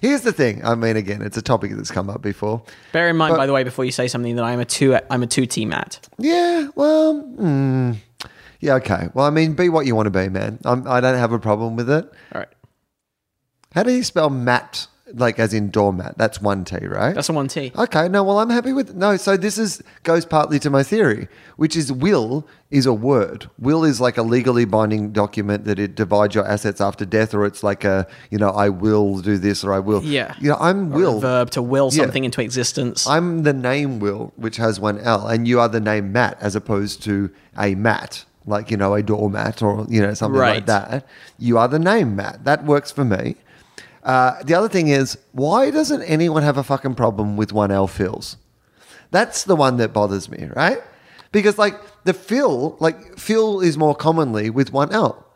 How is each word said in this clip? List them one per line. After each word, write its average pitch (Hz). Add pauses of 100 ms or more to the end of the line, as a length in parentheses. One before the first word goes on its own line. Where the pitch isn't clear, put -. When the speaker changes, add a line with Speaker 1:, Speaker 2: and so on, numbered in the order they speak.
Speaker 1:
Here's 262
the 226
thing. 120
I 117
mean, 113
again, 104
it's 107
a 113
topic 107
that's 104
come 98
up 101
before. 107 (300)
Speaker 2:
Bear 170
in 165
mind, 160
Speaker 1:
But 160
Speaker 2:
by 135
the 139
way, 135
before 123
you 123
say 127
something, 120
that 120
I'm 120
a 120
two, 131 (120)
I'm 123
a 123
two 123
T 113
Matt. - (120)
Speaker 1:
Yeah, 339
well, 311
mm, 139 (640)
yeah, 143
okay. 104
Well, 131
I 147
mean, 156
be 175
what 160
you 120
wanna 107
be, 95
man. 107
I'm, 123
I 123
don't 127
have 117
a 117
problem 110
with 117
it. 156 (300)
Speaker 2:
All -
right. - (1200)
Speaker 1:
How 170
do 247
you 254
spell 156
Matt, 123 (260)
like, 117
as 110
in 104
doormat? 98
That's 107
one 98
T, 90
right? 127
Speaker 2:
That's 143
a 170
one 139
T. 135
Speaker 1:
Okay, 180
no, 196
well, 202
I'm 226
happy 240
with, 262
no, 196
so 196
this 202
is, 214 (220)
goes 170
partly 151
to 147
my 139
theory, 143 (280)
which 156
is 139
will 135 (240)
is 139
a 131
word. 110 (100)
Will 156
is, 135
like, 123
a 120
legally 120
binding 107
document 104
that 104
it 101
divides 104
your 101
assets 104
after 101
death, 110
or 104
it's -
like 101
a, 95 (240)
you 104
know, 101
"I 101
will 101
do 101
this," 98
or 98
"I 98
will." 98
Speaker 2:
Yeah. 143
Speaker 1:
You 143
know, 147
I'm 180
Speaker 2:
Or -
a 139
Speaker 1:
will. 143
Speaker 2:
verb 127
to 135
will 135
Speaker 1:
Yeah. 151
Speaker 2:
something 135
into 123
existence. 123
Speaker 1:
I'm 165
the 147
name 131
Will, 101
which 113
has 110
one 104
L, 107
and 117
you 123
are 117
the 110
name 104
Matt, 117
as 101
opposed 101
to 101 (280)
a 101
mat, 104 (220)
like, 104
you 113
know, 98
a 104
doormat 104
or, 104
you 110
know, 101
something 110
like 123
Speaker 2:
Right. 107
Speaker 1:
that. 113 (320)
You 120
are 117
the 143
name 165
Matt. 101
That 147
works 143
for 143
me. 104 (680)
Uh, 127 (100)
the 139
other 202
thing 175
is, 135 (160)
why 190
doesn't 285
anyone 160
have 147
a 139
fucking 135
problem 107
with 107
one 104
L 98
fills? - (760)
That's 233
the 190
one 131
that 113
bothers 98
me, -
right? 180 (520)
Because, 208
like, 208 (300)
the 180
fill, 175
like, -
fill 220
is 170
more 151
commonly 139
with 123
one 139
L. 202